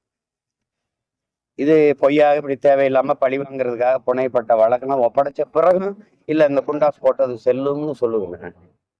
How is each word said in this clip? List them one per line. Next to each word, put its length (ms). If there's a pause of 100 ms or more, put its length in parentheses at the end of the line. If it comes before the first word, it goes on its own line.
(1600)
இது 440
பொய்யா 340
இப்படி 280
தேவையில்லாம 500
பழி 280
வாங்குறதுக்காக 560 (100)
புனையப்பட்ட 500
வழக்கெல்லாம் 500
ஒப்படைச்ச 360 (100)
பிறகும், 520 (220)
"இல்ல, 200
இந்த 220
குண்டாஸ் 320
போட்டது 460
செல்லும்னு" 460 (100)
சொல்லுவேன். 520 (460)